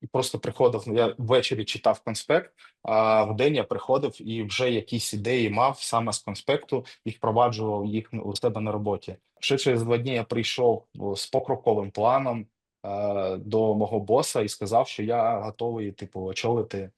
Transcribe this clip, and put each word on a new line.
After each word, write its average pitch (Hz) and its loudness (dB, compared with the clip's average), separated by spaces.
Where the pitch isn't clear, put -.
і - -14
просто - -2
приходив, 113 2
ну, 113 -4
я 117 2
ввечері 117 0
читав - 0
конспект, 147 -2
а 110 4
вдень 113 2
я 120 2
приходив 131 -2
і 113 -4
вже 123 0
якісь 113 -2
ідеї 113 0
мав 120 2
саме 117 -2
з - -6
конспекту - -4
і - -4
впроваджував 110 0
їх 107 -4
у 101 -6
себе 110 -2
на 107 -2
роботі. 101 -4
Ще - 2
через 120 2
два 120 2
дні 127 -2
я 117 -2
прийшов, 117 2
о, 101 -4
з - -8
покроковим 113 0
планом, 120 0
е, 101 -2
до 107 2
мого 107 0
боса 117 2
і 107 -2
сказав, 113 0
що - -8
я 113 0
готовий, 110 -6
типу, 95 -12
очолити, 98 -2